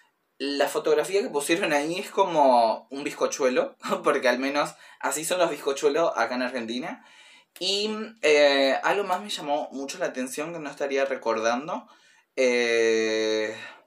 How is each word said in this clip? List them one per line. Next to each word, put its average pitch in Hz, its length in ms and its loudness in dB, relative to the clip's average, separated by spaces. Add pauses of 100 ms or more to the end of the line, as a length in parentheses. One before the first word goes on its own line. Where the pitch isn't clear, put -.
(380)
la 139 300 0
fotografía 156 540 0
que 254 80 -6
pusieron 165 420 0
ahí 151 260 0
es 208 120 -10
como 135 800 4
un 139 140 -8
bizcochuelo, 139 720 0 (120)
<laughs> 185 160 -2
porque 139 240 2
al 123 100 2
menos 147 360 -2 (260)
así 139 240 -4
son 180 140 -2
los 170 120 2
bizcochuelos 143 680 0
acá 127 200 0
en 127 60 -2
Argentina. 127 600 -6 (560)
Y, 202 300 -2 (320)
eh, 139 600 6
algo 190 220 0
más 185 160 -2
me 208 100 -10
llamó 147 420 -4
mucho 135 260 -8
la 170 80 -2
atención 131 460 -8
que 170 60 -10
no 147 120 -10
estaría 135 340 -2
recordando. 127 840 -2 (500)
Eh, 113 1160 2 (320)